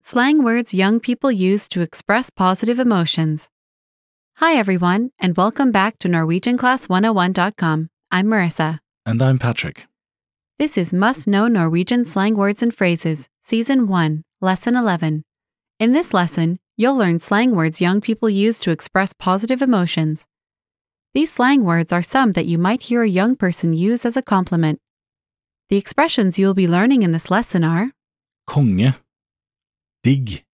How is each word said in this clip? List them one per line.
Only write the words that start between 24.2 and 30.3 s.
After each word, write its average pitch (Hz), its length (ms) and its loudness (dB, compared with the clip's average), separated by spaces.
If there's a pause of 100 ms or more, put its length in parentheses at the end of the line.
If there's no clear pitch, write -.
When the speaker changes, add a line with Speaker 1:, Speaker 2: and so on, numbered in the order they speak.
Speaker 1:
compliment. 170 580 0 (880)
The - 80 0
expressions 202 640 0
you'll 196 140 2
be 185 160 2
learning 220 340 4
in 175 80 2
this 165 180 -4
lesson 185 360 0
are 170 260 0 (560)
Speaker 2:
Konge. 123 480 2 (1080)
Digg. 120 400 0 (100)